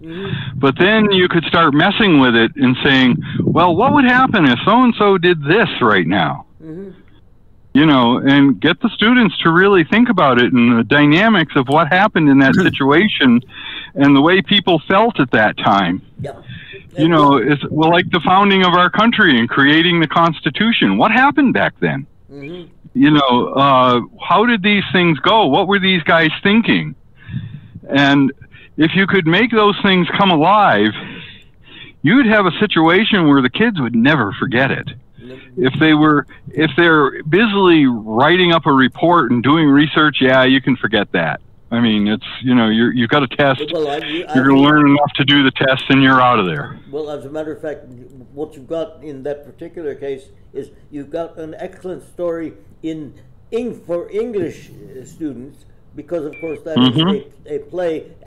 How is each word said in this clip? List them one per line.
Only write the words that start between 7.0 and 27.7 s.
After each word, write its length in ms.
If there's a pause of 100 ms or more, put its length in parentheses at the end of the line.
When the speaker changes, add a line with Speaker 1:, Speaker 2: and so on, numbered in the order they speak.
Speaker 2:
You 140
know, 320
and 420
get 200
the 100
students 480
to 120
really 340
think 260
about 300
it 120
and 260
the 60
dynamics 720
of 120
what 200
happened 400
in 120
that 140
Speaker 1:
<clears throat> 140
Speaker 2:
situation 720 (540)
and 220
the 40
way 220
people 460
felt 300
at 120
that 280
time. 420 (200)
Speaker 1:
Yeah. 220 (500)
Speaker 2:
You 120
Speaker 1:
And 60
Speaker 2:
know, 200
Speaker 1:
well 220
Speaker 2:
it's, 180
well, 200
like 200
the 140
founding 420
of 80
our 160
country 480
and 100
creating 520
the 80
Constitution. 880
What 140
happened 420
back 260
then? 260 (240)
Speaker 1:
Mm-hmm. 420 (220)
Speaker 2:
You 160
know, 440
uh, 460 (260)
how 200
did 160
these 280
things 280
go? 300
What 200
were 100
these 260
guys 260 (120)
thinking? 520 (960)